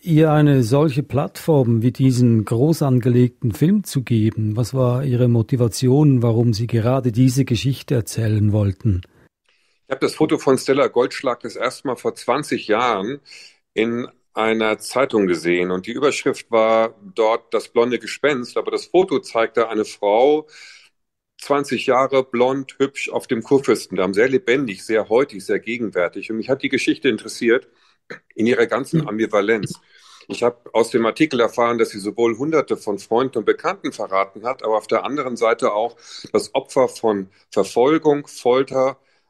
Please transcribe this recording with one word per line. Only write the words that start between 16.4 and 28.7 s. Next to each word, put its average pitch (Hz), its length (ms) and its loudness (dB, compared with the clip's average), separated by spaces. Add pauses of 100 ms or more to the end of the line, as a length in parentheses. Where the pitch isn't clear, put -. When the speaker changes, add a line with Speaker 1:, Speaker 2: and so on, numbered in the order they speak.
Speaker 2:
war 113 440 2 (200)
dort 113 380 0
„Das 107 160 -4
blonde 120 300 0
Gespenst“, 123 580 -4
aber 107 140 -4
das - 160 -6
Foto 180 320 0
zeigte - 500 -2
eine 107 160 -2
Frau, 131 640 2 (920)
zwanzig 139 460 -4
Jahre, 131 400 2
blond, 131 540 -2
hübsch - 320 -4
auf - 160 -6
dem 113 160 -2
Kurfürstendamm, 101 720 0
sehr 117 160 2
lebendig, 127 540 -2
sehr 104 260 -2
heutig, 107 340 0
sehr 101 160 -2
gegenwärtig. 98 680 -6
Und 110 80 -6
mich 110 100 -8
hat 135 140 -2
die 139 80 -4
Geschichte - 400 -2
interessiert 113 580 -2 (680)
in 107 120 -2
ihrer 117 200 2
ganzen 139 400 -2